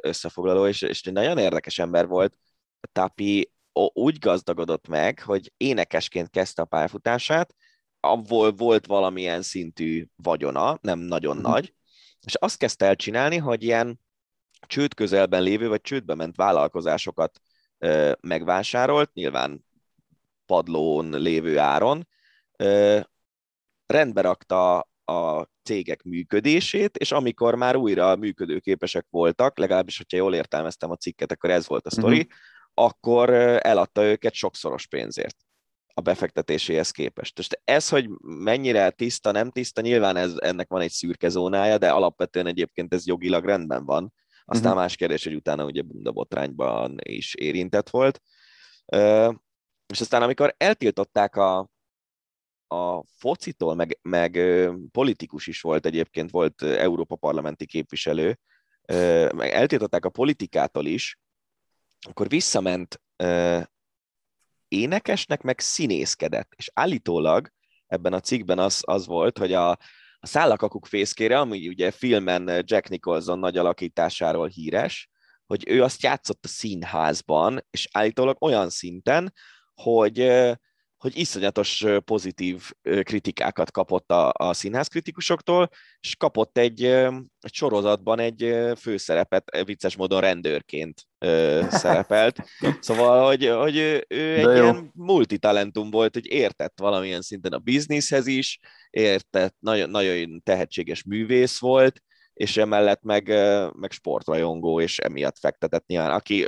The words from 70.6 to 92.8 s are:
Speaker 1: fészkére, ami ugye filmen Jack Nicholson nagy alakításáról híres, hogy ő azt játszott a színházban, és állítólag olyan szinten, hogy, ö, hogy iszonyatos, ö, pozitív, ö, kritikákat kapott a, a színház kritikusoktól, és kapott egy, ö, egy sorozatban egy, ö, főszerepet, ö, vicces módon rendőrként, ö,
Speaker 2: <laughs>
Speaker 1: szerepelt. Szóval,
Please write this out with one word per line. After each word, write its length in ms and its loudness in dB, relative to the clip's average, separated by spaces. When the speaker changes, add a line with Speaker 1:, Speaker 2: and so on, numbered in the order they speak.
Speaker 1:
fészkére, 540 0
ami 280 -4
ugye 240 -2
filmen 720 0
Jack 240 0
Nicholson 500 -4
nagy 180 -2
alakításáról 920 -2
híres, 600 -6
hogy 240 -4
ő 140 6
azt 180 0
játszott 440 -4
a 20 -12
színházban, 1200 -2
és 220 -8
állítólag 480 0
olyan 300 0
szinten, 640 -2
hogy, 460 2
ö, 320 4
hogy 160 -6
iszonyatos, 640 -2
ö, 180 2
pozitív, 720 -4
ö, 220 0
kritikákat 680 -4
kapott 400 -2
a, 260 4
a 160 0
színház 340 -4
kritikusoktól, 840 0
és 160 -10
kapott 420 0
egy, 260 2
ö, 320 4
egy 140 -18
sorozatban 640 0
egy, 240 -2
ö, 320 0
főszerepet, 800 -2
ö, 100 -2
vicces 320 -4
módon 260 0
rendőrként, 800 -2
ö, 440 2
Speaker 2:
<laughs> 80 0
Speaker 1:
szerepelt. 760 2
Szóval, 480 4